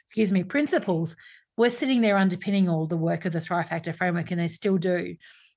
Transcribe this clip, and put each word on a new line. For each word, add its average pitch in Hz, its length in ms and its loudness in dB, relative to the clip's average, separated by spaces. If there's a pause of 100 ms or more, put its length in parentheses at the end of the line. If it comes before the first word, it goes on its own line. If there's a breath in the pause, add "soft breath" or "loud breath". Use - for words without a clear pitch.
excuse 214 260 0
me, 185 120 2
principles, 196 720 0 (420 soft breath)
were 233 120 4
sitting 254 320 0
there 208 160 4
underpinning 190 500 2
all 160 200 0
the 170 100 -2
work 165 280 -2
of 165 80 -2
the 165 60 -2
Thrive 165 300 -4
Factor 165 240 -6
framework, 175 380 -2
and 175 100 -2
they 170 60 0
still 190 320 0
do. 180 360 -2 (420 soft breath)